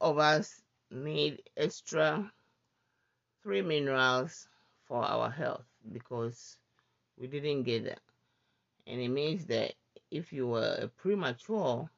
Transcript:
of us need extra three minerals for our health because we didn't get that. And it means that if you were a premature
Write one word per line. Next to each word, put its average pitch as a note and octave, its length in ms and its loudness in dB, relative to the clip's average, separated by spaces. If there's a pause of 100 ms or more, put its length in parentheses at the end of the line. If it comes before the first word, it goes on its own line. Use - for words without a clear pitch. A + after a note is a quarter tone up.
of D3+ 160 4
us D3+ 420 4 (300)
need D3 500 -2 (160)
extra D#3 760 0 (1120)
three G3 200 0
minerals C3+ 840 2 (380)
for A#2+ 200 -2
our A#2 260 0
health C3 360 -4 (260)
because A#2+ 640 -8 (640)
we B2+ 80 -12
didn't C#3+ 360 -2
get A#2 220 0
that. - 160 -8 (880)
And B2 160 -6
it A#2+ 80 -2
means D3+ 360 -2
that A2+ 280 -2 (360)
if D#3 220 -8
you C3+ 140 -2
were A#2 340 0
a A2+ 80 -4
premature D#3+ 1080 -2